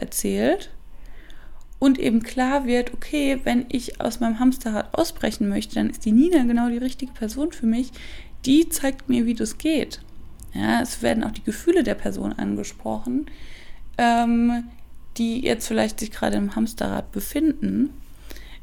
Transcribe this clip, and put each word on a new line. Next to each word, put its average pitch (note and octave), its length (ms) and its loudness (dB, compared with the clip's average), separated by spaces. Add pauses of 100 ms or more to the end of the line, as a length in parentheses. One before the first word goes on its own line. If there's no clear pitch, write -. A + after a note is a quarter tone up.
erzählt G#3+ 720 0 (1080)
und C4 180 6
eben A3+ 240 4
klar C4 460 2
wird, B3 260 2
okay, C#4 520 0
wenn A#3+ 240 2
ich - 300 -4
aus - 200 -2
meinem A3+ 180 2
Hamsterrad B3 560 2
ausbrechen G#3+ 560 0
möchte, G3+ 240 -2
dann A3 160 2
ist - 160 -6
die G#3+ 60 4
Nina C#4+ 320 8
genau A#3+ 260 4
die A#3 80 0
richtige B3+ 360 -4
Person C4+ 380 -2
für - 140 -4
mich. A#3 240 2 (560)
Die D4+ 240 6
zeigt - 400 -2
mir, A#3+ 160 4
wie A#3 80 2
das A3 240 -2
geht. - 440 0 (520)
Ja, A3 280 2
es - 200 -6
werden A3+ 220 2
auch A3 80 -2
die - 120 -8
Gefühle E4+ 380 2
der G#3 140 0
Person G3 360 -4
angesprochen, B2+ 920 -4 (720)
ähm, A#3 680 4 (520)
die A3+ 240 -2
jetzt - 260 0
vielleicht A3 320 0
sich A3 120 -6
gerade G#3 260 0
im G3+ 180 0
Hamsterrad G#3 560 -2
befinden. B3 800 0 (720)